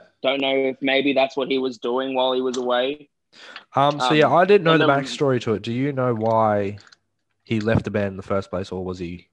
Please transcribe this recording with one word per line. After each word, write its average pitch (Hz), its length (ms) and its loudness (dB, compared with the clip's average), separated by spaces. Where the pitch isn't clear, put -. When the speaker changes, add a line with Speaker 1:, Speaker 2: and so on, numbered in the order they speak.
Speaker 1:
don't 135 180 -2
know 135 140 0
if 131 120 -6
maybe 135 320 0
that's 131 240 0
what 131 100 -2
he 135 120 0
was 127 180 -4
doing 131 380 -4
while 131 180 0
he 127 80 -2
was 127 160 -2
away. 127 500 -2
Speaker 2:
Um, 143 240 2
so, 127 100 -2
Speaker 1:
Um, 151 60 2
Speaker 2:
yeah, 151 180 6
I 175 120 6
didn't 196 180 4
know 165 100 4
Speaker 1:
and 156 80 4
Speaker 2:
the 151 60 2
Speaker 1:
the 147 40 6
Speaker 2:
backstory 135 500 0
to 113 120 -2
it. 98 80 -4
Do 113 100 -6
you 135 220 -2
know 127 220 -2
why 107 640 0
he 113 160 -2
left 110 260 0
the 107 60 -8
band 101 160 -2
in 95 100 -8
the 92 60 -12
first 98 260 -4
place, 92 220 -6
or 92 120 -8
was 90 160 -8
he 87 340 -12